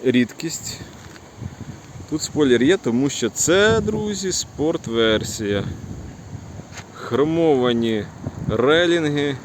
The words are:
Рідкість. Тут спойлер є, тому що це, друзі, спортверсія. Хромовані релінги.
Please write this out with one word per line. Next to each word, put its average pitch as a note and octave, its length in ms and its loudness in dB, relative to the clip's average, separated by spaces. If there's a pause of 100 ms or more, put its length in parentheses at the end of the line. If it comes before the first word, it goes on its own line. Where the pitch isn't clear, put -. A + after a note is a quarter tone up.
Рідкість. B2 760 -2 (1300)
Тут D#3 120 -4
спойлер B2+ 400 4
є, D#3+ 140 6
тому C3+ 340 0
що A#2 200 -2
це, G#3 500 4
друзі, G#3 520 -4
спортверсія. A2+ 1300 0 (1300)
Хромовані B2 1080 2 (440)
релінги. D3 960 2